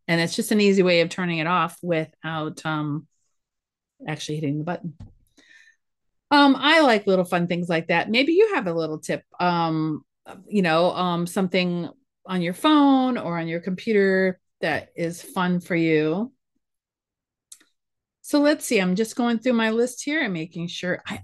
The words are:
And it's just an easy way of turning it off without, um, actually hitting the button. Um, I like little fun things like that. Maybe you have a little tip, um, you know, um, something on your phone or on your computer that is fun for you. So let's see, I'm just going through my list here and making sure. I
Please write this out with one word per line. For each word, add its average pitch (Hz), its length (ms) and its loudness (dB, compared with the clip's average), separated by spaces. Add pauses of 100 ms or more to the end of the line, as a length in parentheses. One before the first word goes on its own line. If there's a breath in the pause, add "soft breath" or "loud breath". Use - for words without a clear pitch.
And 170 140 2
it's 175 140 -4
just 226 160 -2
an 214 100 2
easy 196 220 4
way 175 180 4
of 170 80 0
turning 175 300 -4
it 156 80 -2
off 170 340 0
without, 160 840 -6
um, 151 420 -4 (1000)
actually 151 280 -8
hitting 151 240 -4
the 151 40 -6
button. 175 300 -8 (1400 soft breath)
Um, 285 280 6
I 311 240 4
like 220 260 4
little 185 180 2
fun 175 220 0
things 175 200 -4
like 165 200 -2
that. 175 240 0
Maybe 269 220 2
you 403 200 4
have 240 140 -2
a 170 60 -2
little 156 260 -4
tip, 151 240 -6 (160)
um, 165 680 0 (420)
you 202 140 0
know, 170 300 2
um, 175 340 -2
something 180 640 -2 (380)
on 185 160 -4
your 175 100 -4
phone 269 640 4
or 170 220 -6
on 165 80 -4
your 165 120 -4
computer 190 800 0 (220)
that 151 340 -4
is 170 260 -6
fun 180 380 -2
for 180 160 -4
you. 160 560 0 (1900)
So - 180 0
let's 294 260 2
see, 220 140 0
I'm 185 160 0
just 220 200 -2
going 240 240 0
through 254 140 0
my 220 180 0
list 240 320 -2
here 311 180 -2
and 214 120 -2
making 165 340 -8
sure. - 400 -6
I 202 160 -10